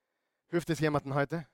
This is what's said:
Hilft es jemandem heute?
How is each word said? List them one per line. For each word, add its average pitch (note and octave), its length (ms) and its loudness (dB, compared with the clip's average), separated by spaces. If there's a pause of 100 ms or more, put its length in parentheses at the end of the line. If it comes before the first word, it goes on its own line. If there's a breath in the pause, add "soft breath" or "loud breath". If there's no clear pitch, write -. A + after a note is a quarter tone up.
(480)
Hilft E3+ 200 -2
es D#3+ 120 0
jemandem D3 340 2
heute? C#3+ 400 -2